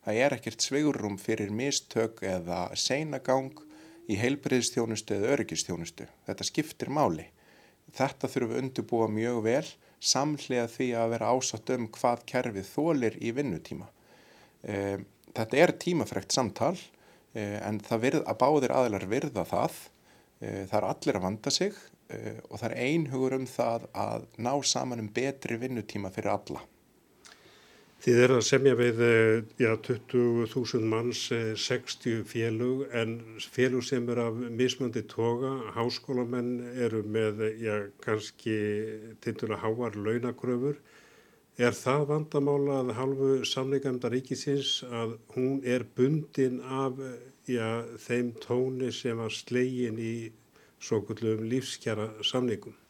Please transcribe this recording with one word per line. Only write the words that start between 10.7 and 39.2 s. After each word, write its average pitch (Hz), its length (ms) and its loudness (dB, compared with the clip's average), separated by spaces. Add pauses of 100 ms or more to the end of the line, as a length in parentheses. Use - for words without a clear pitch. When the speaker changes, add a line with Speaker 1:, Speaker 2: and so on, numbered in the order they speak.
Speaker 1:
því - 260 -2
að 113 180 2
vera 113 200 2
ásátt 127 400 -2
um 120 140 -2 (100)
hvað 120 320 0
kerfið 113 400 -2
þolir 143 480 0
í 113 160 -2
vinnutíma. 110 560 -6 (720)
Eh, 101 340 -2 (380)
þetta 123 260 2
er 180 140 8 (100)
tímafrekt 131 480 -2
samtal, 131 440 0 (580)
eh, 104 320 -4
en 104 180 -4
það 113 220 0
virð-, 147 180 0
að - 160 -2
báðir 131 380 4
aðilar 110 340 0
virða 123 320 -2
það. - 340 -2 (600)
Eh, 104 300 -6
það 107 80 2
er 104 100 0
allir 107 320 0
að 92 60 -2
vanda 107 240 -2
sig, 196 240 0 (340)
eh, 110 400 -10
og - 120 -12
það 113 100 -4
er 120 160 -6
einhugur 131 480 0
um 131 120 -4
það 117 460 -2
að 110 340 -4 (120)
ná 127 260 0
saman 127 360 -2
um 107 80 -6
betri 117 500 -2
vinnutíma 107 560 -6
fyrir 101 180 0
alla. 95 320 -4 (1300)
Speaker 2:
Þið 120 240 6
eruð 127 160 8
að 110 80 4
semja 131 320 6
við, 120 240 4
eh, 113 380 8 (180)
já, 113 140 6 (100)
tuttugu 120 640 2
þúsund 117 400 0
manns, 113 460 0
eh, 113 260 -2
sextíu 120 640 -2
félög, 120 720 0
en 113 460 -2
félög 127 420 2
sem 120 260 0
eru 120 140 2
af 113 120 0
mismunandi 120 680 0
toga, 117 680 -2
háskólamenn 123 1080 -2
eru 113 240 2
með, 107 400 0
eh, 110 160 -2
já, 104 320 -2 (100)
kannski 107 1200 -2